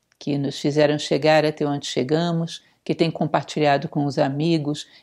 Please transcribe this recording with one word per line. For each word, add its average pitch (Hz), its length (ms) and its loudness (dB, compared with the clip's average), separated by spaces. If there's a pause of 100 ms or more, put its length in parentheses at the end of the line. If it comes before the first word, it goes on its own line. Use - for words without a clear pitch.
(180)
que 143 180 -4
nos 139 240 -4
fizeram 151 380 2
chegar 151 480 2
até 151 180 -2
onde 143 220 -2
chegamos, 165 800 -2 (180)
que - 120 -2
têm 165 160 0
compartilhado 147 760 0
com 143 160 -2
os 139 120 -2
amigos, 147 720 0 (160)